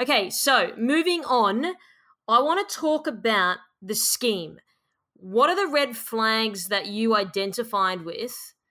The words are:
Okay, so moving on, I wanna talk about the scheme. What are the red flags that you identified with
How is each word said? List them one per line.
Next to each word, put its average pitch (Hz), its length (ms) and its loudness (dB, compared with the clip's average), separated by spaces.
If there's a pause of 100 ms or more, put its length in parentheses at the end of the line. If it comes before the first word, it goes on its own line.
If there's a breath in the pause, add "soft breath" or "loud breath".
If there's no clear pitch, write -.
Okay, 240 300 2
so - 480 2
moving 320 460 2
on, 233 420 2 (600 soft breath)
I 233 120 6
wanna 330 240 2
talk 311 440 -2
about 202 500 0 (220)
the 190 160 -6
scheme. 196 640 -2 (540)
What 220 360 2
are 370 60 0
the 381 160 0
red 277 240 0
flags 220 720 -2
that 196 180 -2
you 220 300 0
identified 196 880 -2
with - 500 -10 (160)